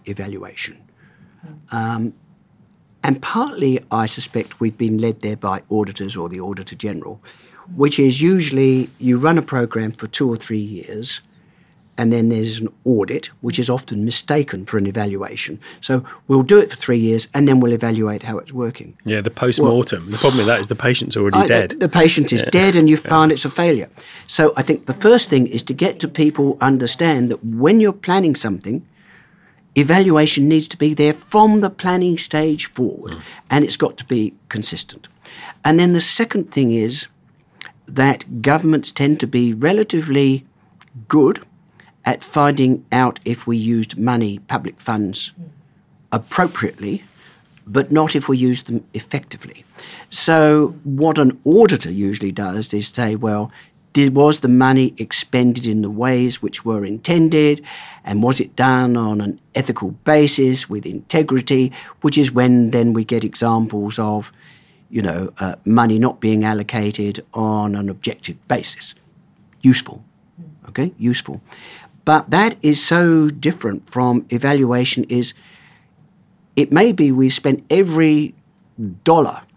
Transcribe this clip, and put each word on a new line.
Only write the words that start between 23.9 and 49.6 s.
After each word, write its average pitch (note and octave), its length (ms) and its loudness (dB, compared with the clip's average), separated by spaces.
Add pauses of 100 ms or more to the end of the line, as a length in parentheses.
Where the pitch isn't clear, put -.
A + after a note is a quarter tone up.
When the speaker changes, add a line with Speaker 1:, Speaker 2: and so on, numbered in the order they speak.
Speaker 1:
So - 300 2
I C3+ 60 0
think D3+ 240 -2
the C3 80 -4
first A3+ 340 4
thing C3 160 4
is A#2 180 -4
to C3+ 100 -8
get F3 260 -2
to D3+ 80 -6
people D3 540 0
understand C3 680 0
that A2 160 -6
when B2+ 340 2
you're G#3+ 140 4
planning F3+ 400 0
something, G#2 500 -6 (920)
evaluation D3+ 720 4
needs D#3 220 2
to - 80 -12
be D3+ 180 0
there D3+ 180 2 (160)
from G#3+ 320 4
the G3 80 0
planning F3+ 480 -2
stage D#3 540 -2
forward, - 420 -6
Speaker 3:
Mm. E2+ 80 -16 (300)
Speaker 1:
and D3 140 4
it's - 120 -4
got - 200 -2
to - 80 -18
be A2 280 -2 (160)
consistent. - 580 -10 (560)
And D#3+ 160 4
then F3+ 140 4
the E3+ 80 2
second A3+ 500 -4
thing C3 200 2
is A#2 340 -2 (840)
that - 540 0
governments D#3 500 0
tend D3 280 0
to C3+ 80 -4
be A#2+ 260 0
relatively C#3+ 920 0 (640)
good D3 320 2 (680)
at B2 160 -4
finding C#3 720 0
out B2 320 0
if A#2 240 -6
we A#2+ 100 -2
used A2+ 400 -2
money, A2+ 400 -2 (100)
public G#2+ 320 -8
funds, G#2 520 -6 (800)
appropriately, A2 920 -4 (640)
but C3+ 260 -2
not D3+ 240 0
if C#3 120 -4
we C3+ 100 0
use B2+ 260 0
them A#2 200 -6 (100)
effectively. - 680 -12 (460)